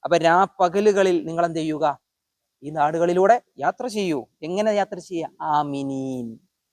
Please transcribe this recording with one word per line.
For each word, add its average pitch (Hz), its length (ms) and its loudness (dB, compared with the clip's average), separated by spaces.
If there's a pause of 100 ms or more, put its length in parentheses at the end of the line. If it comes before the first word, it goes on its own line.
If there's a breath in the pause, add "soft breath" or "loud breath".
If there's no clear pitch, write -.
അപ്പൊ 160 140 2
രാപ്പകലുകളിൽ 185 1080 2
നിങ്ങൾ 165 200 -2
എന്ത് 165 140 -4
ചെയ്യുക? 156 400 -2 (640)
ഈ 139 60 -12
നാടുകളിലൂടെ 170 720 2 (180)
യാത്ര 185 280 -4
ചെയ്യൂ. 185 400 -2 (140)
എങ്ങനെ 185 280 -2
യാത്ര 202 300 -2
ചെയ്യുക? 165 300 -8 (120)
ആമിനീൻ, 139 1000 -4 (340)